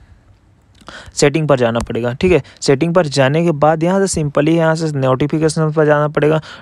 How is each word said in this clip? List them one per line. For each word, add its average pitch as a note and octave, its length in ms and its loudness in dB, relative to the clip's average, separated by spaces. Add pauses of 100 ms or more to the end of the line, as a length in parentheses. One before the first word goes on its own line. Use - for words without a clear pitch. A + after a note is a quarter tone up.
(1120)
सेटिंग D3+ 340 0
पर C#3 120 2
जाना A#2 200 0
पड़ेगा, A#2+ 340 -4
ठीक F3+ 180 0
है। D3 100 4 (200)
सेटिंग D3 320 0
पर F3 140 2
जाने C#3+ 380 0
के E3+ 120 2
बाद D#3 260 2
यहाँ G3 220 0
से F3 160 -4
simply D3 280 0
यहाँ D#3+ 260 2
से D#3+ 160 -4
नोटिफिकेशन D3 800 0
पर D#3 140 2
जाना D3 220 2
पड़ेगा। D3+ 340 0 (200)